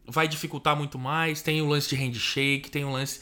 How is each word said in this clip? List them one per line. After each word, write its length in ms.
vai 200
dificultar 480
muito 220
mais, 440
tem 180
o 60
lance 220
de 80
handshake, 760
tem 140
o 80
lance... 300